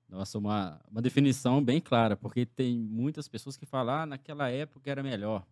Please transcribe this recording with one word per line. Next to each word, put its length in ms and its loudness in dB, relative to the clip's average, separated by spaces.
Nossa, 320 -8
uma, 500 -2
uma 140 -4
definição 600 4
bem 160 4
clara, 380 4
porque 260 -4
tem 360 -2
muitas 480 -4
pessoas 280 -12
que 80 -20
falam, 300 -2
"Ah, 140 -2
naquela 420 -6
época 400 -6
era 140 -4
melhor 480 -4